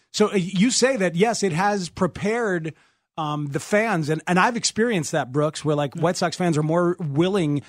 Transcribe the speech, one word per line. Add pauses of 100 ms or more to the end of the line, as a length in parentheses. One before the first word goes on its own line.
(140)
so,
uh,
you
say
that,
yes,
it
has
prepared, (440)
um,
the
fans,
and,
and
I've
experienced
that,
Brooks,
where,
like,
White
Sox
fans
are
more
willing